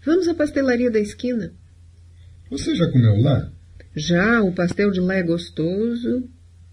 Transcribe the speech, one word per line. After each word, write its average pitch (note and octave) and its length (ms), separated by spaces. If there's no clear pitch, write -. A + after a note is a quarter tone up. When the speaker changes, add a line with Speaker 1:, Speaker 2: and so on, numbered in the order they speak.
Speaker 1:
Vamos E4+ 220
à E4+ 80
pastelaria C4 560
da A3 80
esquina. G#3 520
Speaker 2:
Você D4 240
já E3+ 160
comeu A2 280
lá? C3 320
Speaker 1:
Já, F#3+ 480
o F3+ 100
pastel F#3 380
de F#3 80
lá F3+ 160
é F#3 80
gostoso. A3+ 1040